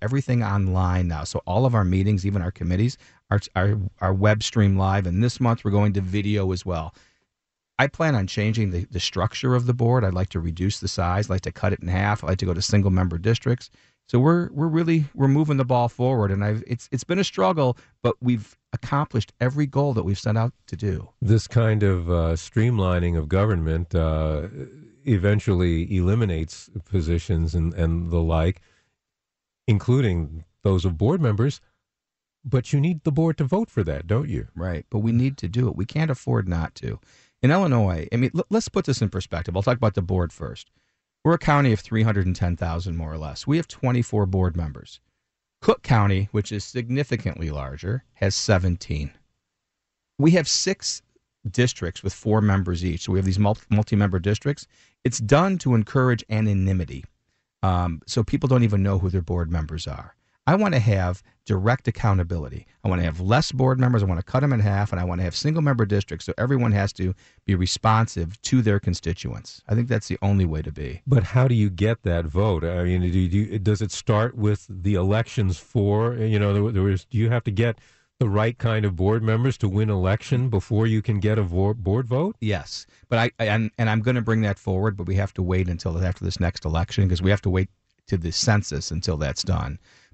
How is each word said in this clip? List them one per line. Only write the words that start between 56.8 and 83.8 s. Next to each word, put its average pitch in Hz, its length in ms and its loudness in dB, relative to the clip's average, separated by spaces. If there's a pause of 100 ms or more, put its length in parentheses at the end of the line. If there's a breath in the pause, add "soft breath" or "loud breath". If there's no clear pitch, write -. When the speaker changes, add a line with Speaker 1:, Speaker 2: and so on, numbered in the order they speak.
Speaker 1:
Um, 90 440 0
so - 180 -2
people - 240 0
don't 127 160 4
even 104 180 2
know 98 160 2
who 90 120 0
their 90 120 0
board 85 280 -4
members 80 360 -4
are. 67 280 -12 (300)
I 160 120 4
wanna 196 240 2
have 95 420 0 (240 soft breath)
direct 107 400 0
accountability. 87 800 -2 (160 soft breath)
I 107 60 -2
wanna 90 160 0
have 82 160 -2
less 110 320 0
board 131 260 2
members. 123 240 2
I 98 40 2
wanna 92 180 -2
cut 131 180 -2
'em 143 100 2
in 120 60 0
half, 101 320 0
and 90 100 -4
I 90 40 -2
wanna 90 180 -4
have 90 140 -4
single 156 260 -2
member 123 240 2
districts 98 400 -4
so - 100 -6
everyone 120 360 0
has 101 220 0
to 92 200 -4 (300 soft breath)
be 98 100 0
responsive 92 880 0
to 131 180 2
their 104 200 2
constituents. - 880 -6
I 107 80 0
think 120 100 0
that's 110 220 -4
the - 120 -6
only 98 240 2
way 78 180 -2
to 76 100 -8
be. 73 340 -10
Speaker 2:
But 127 160 4
how 127 240 2
do 123 80 2
you 104 160 2
get 98 320 0
that 85 240 0
vote? 87 380 0
I 87 180 -2
mean, 90 200 2
do 90 180 0
you, 98 400 0
does 104 220 0
it 104 100 -4
start 113 440 0
with 104 320 0
the 98 260 -2
elections 98 640 0
for, 107 560 0
you 110 260 0
know, 101 120 2
there, 104 200 2
there 95 100 2
was, 95 220 0
do - 140 -4
you 110 120 2
have 120 140 0
to 110 80 -2
get 113 260 0 (400 soft breath)
the 117 100 2
right 107 300 2
kind 110 260 0
of 95 120 0
board 104 260 2
members 113 360 2
to 104 100 0
win 107 220 0
election 104 580 0
before 107 400 0
you 110 140 2
can 104 180 -2
get 107 180 2
a 107 40 2
vo-, 95 320 0
board 113 340 -2
vote? 151 320 -2
Speaker 1:
Yes. 98 440 -4 (240 soft breath)
But 117 120 2
I, 120 180 2
I, 113 80 0
and, 107 320 0
and 113 100 2